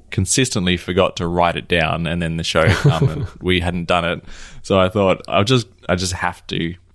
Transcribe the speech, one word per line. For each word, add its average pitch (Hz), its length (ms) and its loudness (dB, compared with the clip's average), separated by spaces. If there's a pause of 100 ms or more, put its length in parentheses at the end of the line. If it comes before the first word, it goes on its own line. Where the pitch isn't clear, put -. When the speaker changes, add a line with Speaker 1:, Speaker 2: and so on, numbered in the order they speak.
Speaker 1:
consistently 92 680 0
forgot 92 400 0
to 87 100 -2
write 85 300 2
it - 100 -8
down, 82 400 0
and 85 140 -2
then 82 160 -2
the 80 60 -4
show 80 260 2
come 82 400 2
and 78 240 -6
Speaker 2:
<laughs> - 80 -20
Speaker 1:
we 92 200 2
hadn't 87 240 -4
done 87 200 2
it. 85 180 -4 (380)
So 98 180 2
I 92 100 4
thought, 95 380 2
"I'll 98 160 2
just, 120 240 2 (220)
I 92 60 2
just 90 180 -2
have 87 340 -6
to." 90 280 -6 (200)